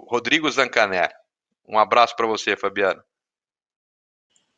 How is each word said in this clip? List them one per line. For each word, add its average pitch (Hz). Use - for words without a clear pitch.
Rodrigo 131
Zancaner. 113
Um 104
abraço 113
pra 117
você, 107
Fabiano. 98